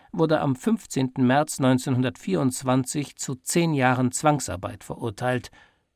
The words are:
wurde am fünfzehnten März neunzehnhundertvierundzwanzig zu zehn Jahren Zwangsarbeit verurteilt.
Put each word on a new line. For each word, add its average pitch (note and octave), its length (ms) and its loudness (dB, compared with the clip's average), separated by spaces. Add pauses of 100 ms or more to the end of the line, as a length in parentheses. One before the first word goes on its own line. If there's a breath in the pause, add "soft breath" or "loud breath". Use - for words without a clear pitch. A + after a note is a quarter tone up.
(120 soft breath)
wurde D#3+ 280 2
am C#3 160 0
fünfzehnten C3 720 -2
März C#3+ 320 2
neunzehnhundertvierundzwanzig C3 1600 0
zu - 180 -8
zehn E3 400 0
Jahren B2+ 360 2
Zwangsarbeit G#2 720 -2
verurteilt. B2 680 -6 (440 soft breath)